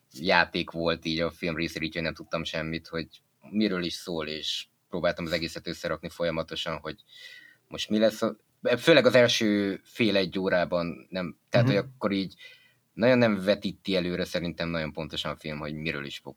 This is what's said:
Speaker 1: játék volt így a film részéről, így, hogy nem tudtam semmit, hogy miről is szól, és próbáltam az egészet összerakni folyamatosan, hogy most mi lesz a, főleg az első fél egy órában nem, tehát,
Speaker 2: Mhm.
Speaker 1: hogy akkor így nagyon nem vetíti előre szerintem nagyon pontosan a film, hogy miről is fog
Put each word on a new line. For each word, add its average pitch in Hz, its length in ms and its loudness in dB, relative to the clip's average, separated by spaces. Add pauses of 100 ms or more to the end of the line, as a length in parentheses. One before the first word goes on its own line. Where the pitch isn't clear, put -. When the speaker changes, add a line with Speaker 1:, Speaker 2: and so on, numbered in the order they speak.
(120)
Speaker 1:
játék 85 580 2
volt 82 340 -2
így 82 160 -2
a 82 100 -2
film 82 260 -6
részéről, 80 320 -4
így, 78 60 -12
hogy 82 80 -4
nem 80 120 -4
tudtam 82 300 -8
semmit, 80 440 -6
hogy 82 180 -6 (440)
miről 98 340 0
is 82 100 -4
szól, 80 320 -8
és 76 400 -8 (220)
próbáltam 85 360 -2
az 82 80 -4
egészet 80 340 -4
összerakni 82 420 -6
folyamatosan, 80 760 -4
hogy 78 140 -10 (720)
most - 220 -8
mi 107 80 2
lesz 110 240 2
a, 113 140 -2 (420)
főleg 143 280 8
az 117 80 4
első 104 720 4
fél 104 320 0
egy 95 220 0
órában 87 720 0
nem, 90 260 -6 (140)
tehát, 120 160 4
Speaker 2:
Mhm. 101 100 4
Speaker 1:
hogy 98 80 0
akkor - 280 -4
így 98 220 -2 (580)
nagyon 123 260 4
nem 107 260 4
vetíti 98 520 0
előre 87 280 0
szerintem 85 440 -4
nagyon 80 240 -4
pontosan 78 380 -6
a 73 60 -6
film, 78 220 -8
hogy 76 160 -8
miről 76 300 -6
is 71 140 -12
fog 69 180 -16